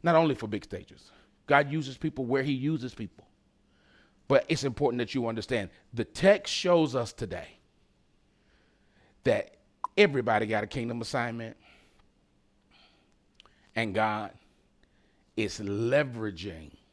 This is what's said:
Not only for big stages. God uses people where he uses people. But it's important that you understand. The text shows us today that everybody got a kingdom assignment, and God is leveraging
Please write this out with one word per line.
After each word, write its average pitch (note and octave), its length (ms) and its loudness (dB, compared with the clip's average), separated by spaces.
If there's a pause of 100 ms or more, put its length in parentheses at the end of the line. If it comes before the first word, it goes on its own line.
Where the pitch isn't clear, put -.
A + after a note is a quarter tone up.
Not E3 140 4
only D#3+ 180 6
for A2+ 140 -6
big G#2 160 -6
stages. - 480 -16 (340)
God C#3+ 240 4
uses C3+ 280 -4
people C3+ 260 -4
where C3+ 180 0
he C#3 120 0
uses C3 420 -2
people. - 320 -14 (1000)
But C#3 180 6
it's - 160 0
important B2 360 0
that A#2 140 -4
you A#2+ 140 0
understand. A2+ 440 -4 (220)
The A#2 120 -2
text G3+ 480 4
shows E3 420 2
us A#2 160 -2
today F2 380 -10 (1800)
that - 320 0 (400)
everybody A#2 480 4
got G#2+ 180 0
a G#2 40 -6
kingdom A#2 340 -6
assignment, A#2 560 -6 (2250)
and A2 180 -2
God G#2+ 380 0 (1040)
is G#2+ 240 -2
leveraging G#2 1120 -2 (220)